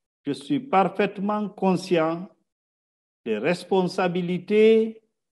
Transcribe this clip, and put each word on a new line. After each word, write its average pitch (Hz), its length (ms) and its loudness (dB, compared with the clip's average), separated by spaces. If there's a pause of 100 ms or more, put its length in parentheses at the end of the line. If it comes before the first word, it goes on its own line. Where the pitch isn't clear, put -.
(260)
je 143 60 -4
suis 139 280 -4
parfaitement 196 880 -2
conscient 175 800 -2 (960)
des 107 140 -2
responsabilités 185 1600 2 (340)